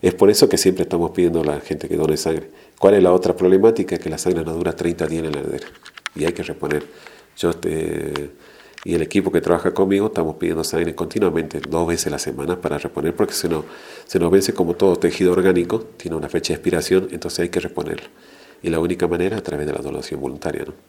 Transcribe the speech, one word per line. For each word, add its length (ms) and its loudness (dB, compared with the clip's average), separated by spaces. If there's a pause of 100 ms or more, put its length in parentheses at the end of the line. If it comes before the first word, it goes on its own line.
Es 100 4
por 160 6
eso 220 6
que 80 2
siempre 240 2
estamos 300 0
pidiendo 280 2
a 40 0
la 160 -2
gente 280 -8
que 80 -2
done 220 2
sangre. 320 -2 (280)
¿Cuál 140 8
es 100 8
la 80 8
otra 240 4
problemática? 600 4
Que 140 -6
la 80 -8
sangre 260 -2
no 80 -6
dura 240 -4
treinta 300 -2
días 180 -4
en 80 -4
la 80 -6
heladera 260 -8 (500)
y 100 -2
hay 60 0
que 120 -8
reponer. 400 -4 (520)
Yo, 140 0
este, 800 -4 (540)
y 100 -2
el 80 2
equipo 300 0
que 80 4
trabaja 340 0
conmigo 320 2
estamos 300 -2
pidiendo 260 -2
sangre 320 -2
continuamente, 760 -2
dos 200 0
veces 200 -2
a 20 -2
la 100 -4
semana 400 -6
para 180 -4
reponer, 360 -4
porque 200 -4
si 140 -4
no, 160 -2 (420)
se 140 -2
nos 100 2
vence 220 4
como 220 0
todo 220 4
tejido 360 2
orgánico, 480 2 (160)
tiene 200 -8
una 120 -6
fecha 240 -4
de 40 -2
expiración, 540 0
entonces 300 -8
hay 80 0
que 100 -2
reponerlo. 480 -6 (560)
Y 60 -4
la 100 0
única 300 0
manera 280 0
es 40 -4
a 20 -16
través 240 -6
de 60 -4
la 80 -6
donación 400 -8
voluntaria, 460 -6
¿no? 80 -14 (140)